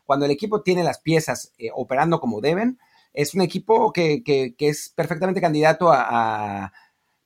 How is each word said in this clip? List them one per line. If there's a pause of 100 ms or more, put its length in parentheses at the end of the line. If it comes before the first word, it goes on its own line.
Cuando
el
equipo
tiene
las
piezas,
eh,
operando
como
deben, (340)
es
un
equipo
que,
que,
que
es
perfectamente
candidato
a,
a, (520)